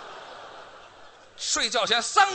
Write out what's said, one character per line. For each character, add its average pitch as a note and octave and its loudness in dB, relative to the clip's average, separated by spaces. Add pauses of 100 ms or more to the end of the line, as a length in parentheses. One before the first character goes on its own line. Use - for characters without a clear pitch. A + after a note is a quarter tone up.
(1400)
睡 C4+ 0
觉 G#3 2
前 A3+ 2
三 G4 6